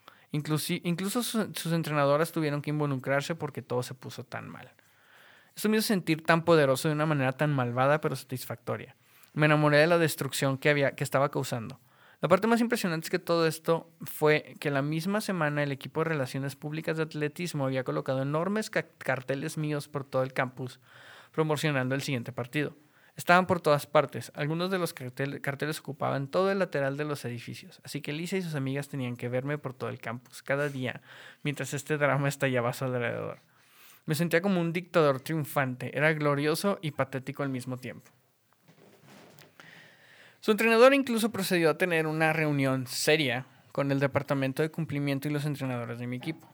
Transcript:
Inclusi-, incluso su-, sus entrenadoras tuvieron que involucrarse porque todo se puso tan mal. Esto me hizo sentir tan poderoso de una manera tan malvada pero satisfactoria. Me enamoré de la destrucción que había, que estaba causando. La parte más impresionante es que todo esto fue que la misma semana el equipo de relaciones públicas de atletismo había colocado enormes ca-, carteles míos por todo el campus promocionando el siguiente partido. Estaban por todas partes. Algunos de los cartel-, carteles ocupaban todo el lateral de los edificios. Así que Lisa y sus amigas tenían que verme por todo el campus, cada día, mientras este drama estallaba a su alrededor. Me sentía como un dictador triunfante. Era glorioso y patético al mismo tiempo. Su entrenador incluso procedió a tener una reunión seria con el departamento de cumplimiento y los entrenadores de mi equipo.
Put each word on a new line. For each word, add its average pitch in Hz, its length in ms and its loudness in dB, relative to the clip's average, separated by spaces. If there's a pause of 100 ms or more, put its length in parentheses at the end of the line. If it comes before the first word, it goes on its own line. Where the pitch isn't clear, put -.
(320)
Inclusi-, 151 520 -2
incluso 190 400 -2
su-, 220 320 -2
sus 165 180 -4
entrenadoras 151 580 2
tuvieron 147 300 0
que 147 80 -6
involucrarse 143 640 0
porque 139 300 -8
todo 123 180 -2
se 131 140 -8
puso 127 280 -14
tan 110 240 -12
mal. - 280 -18 (800)
Esto - 140 -2
me 214 80 4
hizo 220 100 0
sentir 165 360 0
tan 165 200 4
poderoso 151 460 4
de 151 40 2
una 151 120 0
manera 139 260 2
tan 151 200 0
malvada 131 500 2
pero 135 140 -2
satisfactoria. - 800 -10 (380)
Me 151 140 2
enamoré 151 300 4
de 151 100 8
la 175 100 6
destrucción 139 600 0
que 151 120 2
había, 143 260 2
que - 80 -6
estaba 139 280 0
causando. 120 480 -6 (420)
La 151 80 0
parte 190 180 4
más 233 140 4
impresionante 208 440 -2
es - 40 -10
que 180 100 -2
todo 170 280 2
esto 160 420 -2 (140)
fue 151 560 0
que 156 120 -4
la 139 100 0
misma 160 400 -2
semana 151 420 -2
el 143 80 -2
equipo 135 300 -6
de 160 80 -2
relaciones 135 460 -4
públicas 156 420 -6
de 160 60 0
atletismo 151 600 -4
había 131 180 -2
colocado 143 380 -2
enormes 175 480 -2
ca-, - 180 -4 (100)
carteles 139 600 -4
míos 151 300 -2
por 139 160 -6
todo 131 200 0
el 131 100 -6
campus 127 460 -4 (520)
promocionando 147 640 0
el 139 60 -2
siguiente 123 300 -4
partido. 135 460 -4 (400)
Estaban 180 300 4
por 180 140 0
todas 147 260 2
partes. 139 480 0
Algunos 165 360 -2
de 196 80 0
los 165 140 -2
cartel-, 135 480 -8
carteles 147 380 -4
ocupaban 135 480 -4
todo 185 240 2
el 196 80 0
lateral 139 380 -2
de 151 80 -4
los 147 200 -6
edificios. 120 580 -12
Así - 180 -8
que 147 120 -8
Lisa 175 240 -4
y 190 40 -2
sus 160 140 -6
amigas 135 340 -4
tenían 123 260 -4
que 123 140 -6
verme 135 280 -2
por 135 160 -8
todo 117 160 -8
el 120 100 -10
campus, - 440 -12
cada 143 260 0
día, 127 320 -6 (420)
mientras 143 300 -4
este 147 240 -2
drama 139 300 2
estallaba 127 420 0
a 127 40 -2
su - 120 -6
alrededor. 113 540 -4 (640)
Me 156 100 0
sentía 170 260 2
como 190 200 2
un 170 100 0
dictador 160 480 4
triunfante. 131 800 -2
Era 156 160 4
glorioso 151 680 0
y 151 100 -4
patético 135 520 -4
al 139 60 -2
mismo 127 280 -6
tiempo. 120 340 -14 (2250)
Su 214 100 4
entrenador 226 420 8
incluso 233 380 2
procedió 175 400 2
a 156 60 0
tener 165 280 2
una 156 280 2
reunión 139 540 2
seria 131 580 2 (260)
con 139 200 0
el 139 80 2
departamento 139 640 0
de 156 100 0
cumplimiento 143 560 -2
y 147 40 -2
los 147 140 -2
entrenadores 127 540 -4
de 123 80 -8
mi 123 100 -4
equipo. 156 360 -10